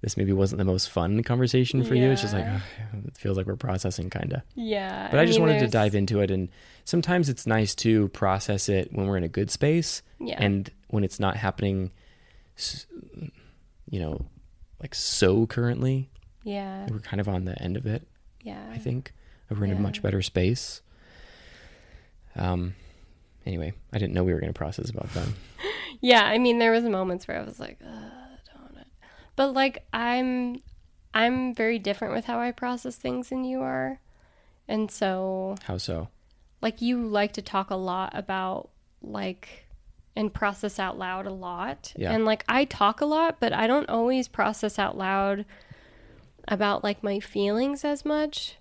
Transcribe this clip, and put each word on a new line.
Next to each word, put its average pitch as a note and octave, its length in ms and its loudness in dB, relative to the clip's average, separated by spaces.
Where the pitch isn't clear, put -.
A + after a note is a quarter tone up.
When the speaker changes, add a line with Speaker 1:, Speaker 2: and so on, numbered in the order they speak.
Speaker 1:
this G#2 140 -2
maybe G2 160 2
wasn't F#2+ 260 2
the G2 60 2
most F#2 260 2
fun F#2+ 320 2
conversation B2+ 600 2
for C3 100 0
you. B2+ 160 6
It's C3 120 2
just G#2 120 -2
like, F#2+ 100 0
Speaker 2:
Yeah. G2+ 160 -2
Speaker 1:
<sighs> G#2 240 -8
it - 100 -12
feels G2 200 -2
like F#2+ 100 -2
we're G2+ 100 -2
processing F#2 540 -4
kinda. - 320 -4
Speaker 2:
Yeah, G3 560 -4
Speaker 1:
But C#3 100 6
I - 20 8
Speaker 2:
I E3 40 8
Speaker 1:
just - 120 6
Speaker 2:
mean, E3 100 6
Speaker 1:
wanted D3+ 60 6
to C#3 60 4
Speaker 2:
there's A#2 120 2
Speaker 1:
dive G#2 220 4
into G2+ 260 4
it. G2 100 4
And F#2+ 180 0
sometimes F3 440 2
it's - 180 -2
nice A2 300 4
to A2 320 6
process G2 600 0
it G2 240 2
when G2 140 0
we're G2 120 2
in F2 60 2
a E2 40 0
good G2+ 220 0
space D#3 520 0
Speaker 2:
Yeah. - 200 -6
Speaker 1:
and G2+ 320 2
when G#2 160 0
it's - 160 -4
not G2 160 0
happening, F#2+ 540 0
s-, - 280 -8
you F#2+ 100 -4
know, D#2 260 -4
like, - 140 -14
so G#2 520 4
currently. B2+ 600 0
Speaker 2:
Yeah. G3 460 -8
Speaker 1:
We're G#2+ 100 -6
kind G2+ 200 -4
of G2+ 80 -2
on F#2 160 -2
the F#2 160 -6
end F2+ 160 -2
of - 100 -6
it. G#2+ 200 -4
Speaker 2:
Yeah. G3+ 200 -12
Speaker 1:
I A2+ 60 -10
think B2 340 -4
we're G#2 140 0
in G2 80 2
a - 20 0
Speaker 2:
Yeah. F#2+ 60 0
Speaker 1:
much G2+ 200 0
better G2 220 2
space. - 580 0
Um, F2+ 380 0
anyway, E2 300 -4
I - 60 -2
didn't G2 160 0
know F2+ 100 4
we F2+ 80 4
were E2 80 0
gonna D#2+ 140 -4
process - 340 -6
about - 240 -8
them. - 280 -4
Speaker 2:
<laughs> - 40 -18
Yeah, A#3+ 220 10
I G#3+ 140 4
mean, A#3+ 200 6
there A3+ 140 6
was A#3 120 6
moments F#3+ 440 0
where - 100 -4
I - 40 -4
was - 180 -10
like, - 240 -12
"Ugh, - 80 -18
I - 460 -18
don't - 80 -20
wanna," - 140 -20
but, C4+ 160 4
like, C4+ 400 2
I'm, B3 680 0
I'm B3 420 2
very A3+ 240 0
different G3+ 360 -4
with A3 100 -2
how A#3 160 -4
I A#3+ 120 -4
process B3 440 -6
things B3 320 -6
than C4 160 -4
you B3+ 160 -4
are. C4 400 -4
And G#3+ 240 -2
so F#3+ 760 -2
Speaker 1:
How F2+ 120 -4
so? E2 320 -6
Speaker 2:
like, A3+ 180 -2
you A#3+ 260 0
like G#3 280 0
to G3+ 80 -8
talk F#3+ 260 -2
a G3 80 -4
lot F#3 380 -4
about, F#3+ 560 -4
like, G3 640 -8
and G#3+ 160 -2
process G3+ 460 -4
out F#3+ 180 -4
loud F#3 300 -6
a G3 60 -8
lot. F#3 640 -8
Speaker 1:
Yeah. - 160 -2
Speaker 2:
And, A3 120 2
like, G#3+ 240 2
I B3+ 160 4
talk - 380 0
a D4 40 0
lot, D#4+ 320 0
but A3+ 140 0
I A3 140 0
don't C#4 240 2
always A#3+ 360 0
process G#3 520 -2
out G3 180 -2
loud G3 480 0
about, G3+ 340 0
like, G3+ 200 -2
my G3+ 180 -2
feelings A3+ 640 -2
as D4 220 -2
much D4+ 540 -2